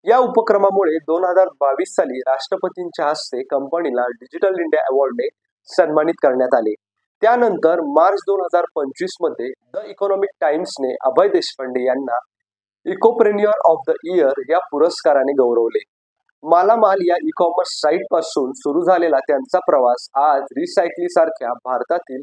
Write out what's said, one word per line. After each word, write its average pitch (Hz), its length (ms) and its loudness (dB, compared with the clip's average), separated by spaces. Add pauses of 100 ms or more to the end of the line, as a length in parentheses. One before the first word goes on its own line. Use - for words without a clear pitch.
या 226 140 4
उपक्रमामुळे 196 800 2
दोन 165 260 -2
हजार 185 240 2 (120)
बावीस 143 280 0
साली 131 300 -4
राष्ट्रपतींच्या 165 880 -6
हस्ते 147 360 -6
कंपनीला 139 640 -4
डिजिटल 156 520 -4
इंडिया 156 240 -2
अवॉर्डने 135 460 -2 (480)
सन्मानित 156 460 2
करण्यात 127 320 2
आले. 107 200 0 (460)
त्यानंतर 196 600 2
मार्च 202 460 2
दोन 196 140 0
हजार 175 240 0 (100)
पंचवीस 156 460 -6
मध्ये 131 320 -4 (240)
The 214 100 -8
Economic 196 440 -2 (100)
टाइम्सने 147 640 -2
अभय 151 240 2
देशपांडे 127 580 -4
यांना 127 320 -2 (680)
Ecopreneur 208 840 2
of 160 200 -2
the 175 240 -4
Year 135 320 2
या 165 100 0
पुरस्काराने 147 760 0
गौरवले. 120 460 2 (640)
मालामाल 196 600 4
या 175 140 2
ई-कॉमर्स 170 520 -2
साइट 160 320 0 (100)
पासून 151 420 -2
सुरू 147 280 -2
झालेला 175 360 2
त्यांचा 135 420 -2
प्रवास 127 560 0
आज 139 280 0
रिसायकलिंग 175 680 -4
सारख्या 156 420 0 (120)
भारतातील 127 580 -4